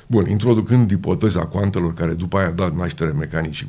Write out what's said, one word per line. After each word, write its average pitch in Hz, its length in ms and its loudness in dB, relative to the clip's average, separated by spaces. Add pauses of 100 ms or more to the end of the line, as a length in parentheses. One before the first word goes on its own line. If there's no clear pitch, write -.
Bun, 101 220 2
introducând 110 640 4
ipoteza 90 540 0
cuantelor, 95 480 -2
care 82 200 -2
după 87 240 -4
aia 95 100 2
a 82 40 -2
dat 87 240 -2
naștere 82 360 -2
mecanicii 78 580 -4